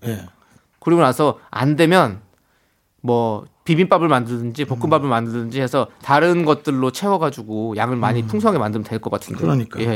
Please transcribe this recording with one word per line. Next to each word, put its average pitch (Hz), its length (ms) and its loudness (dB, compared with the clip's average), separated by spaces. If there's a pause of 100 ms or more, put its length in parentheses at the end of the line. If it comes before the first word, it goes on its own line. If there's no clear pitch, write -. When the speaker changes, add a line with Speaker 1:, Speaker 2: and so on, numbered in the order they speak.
Speaker 1:
예. 104 200 -8 (540)
Speaker 2:
그리고 170 220 2
나서 135 380 2 (120)
안 139 240 0
되면 160 460 4 (800)
뭐 117 440 -2 (200)
비빔밥을 170 420 2
만들든지 120 580 -2
볶음밥을 139 420 0
Speaker 1:
음. - 20 -2
Speaker 2:
만들든지 117 520 -2
해서 127 260 -2 (140)
다른 170 440 2
것들로 139 460 0
채워가지고 120 840 -4
양을 120 180 -2
많이 117 280 0
Speaker 1:
음. 113 40 -6
Speaker 2:
풍성하게 208 300 0
만들면 107 280 -2
될 110 140 -6
것 107 120 -8
같은데. - 280 -6
Speaker 1:
그러니까요. 135 440 0
Speaker 2:
예, 117 120 0